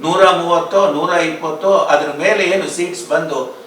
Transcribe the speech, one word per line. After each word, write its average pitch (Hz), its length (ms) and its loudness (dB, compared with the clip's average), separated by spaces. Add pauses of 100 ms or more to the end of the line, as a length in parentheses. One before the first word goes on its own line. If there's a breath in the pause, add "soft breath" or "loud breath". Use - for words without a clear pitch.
ನೂರ 175 280 4
ಮೂವತ್ತೋ, 170 640 2
ನೂರ 170 200 -2
ಇಪ್ಪತ್ತೋ, 160 600 0
ಅದ್ರ 151 440 2
ಮೇಲೆ 196 260 0
ಏನು 185 260 0
ಸೀಟ್ಸ್ - 380 -6
ಬಂದು 139 580 -4